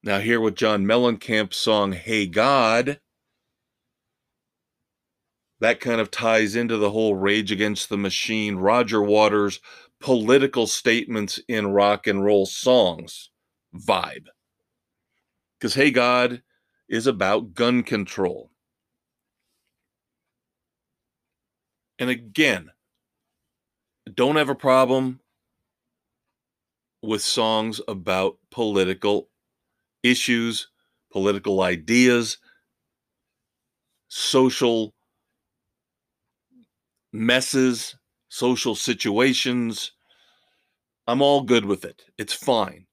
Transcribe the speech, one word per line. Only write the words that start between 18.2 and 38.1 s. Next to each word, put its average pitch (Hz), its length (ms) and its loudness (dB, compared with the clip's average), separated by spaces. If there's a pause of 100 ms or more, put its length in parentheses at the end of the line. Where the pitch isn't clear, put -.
And 127 100 -2
again, 117 640 -2 (1400)
don't 135 220 2
have 147 120 0
a 139 60 -2
problem 131 680 2 (1800)
with 107 180 -2
songs 110 680 -2
about 95 520 -2 (120)
political 101 760 0 (760)
issues, 117 680 0 (440)
political 98 480 0
ideas, 113 800 2 (1700)
social 120 840 0 (2250)
messes, 123 840 0 (320)